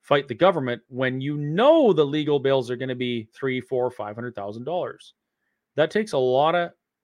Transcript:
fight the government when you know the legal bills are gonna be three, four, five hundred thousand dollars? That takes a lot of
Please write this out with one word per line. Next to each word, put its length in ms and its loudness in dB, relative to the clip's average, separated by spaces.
fight 260 0
the 60 -6
government 540 2
when 340 -2
you 160 -4
know 560 4
the 120 4
legal 340 0
bills 320 0
are 40 -4
gonna 200 -6
be 380 -4
three, 280 -4
four, 300 -4
five 240 -10
hundred 180 -10
thousand 300 -10
dollars? 500 -10
That 160 0
takes 220 -2
a 40 0
lot 380 2
of 160 -2